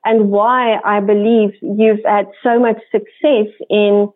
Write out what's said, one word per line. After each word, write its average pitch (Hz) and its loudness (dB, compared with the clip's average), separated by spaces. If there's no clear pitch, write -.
and 220 0
why 226 0
I 208 0
believe 208 0
you've 214 0
had 202 0
so 240 0
much 226 0
success 214 -2
in 202 2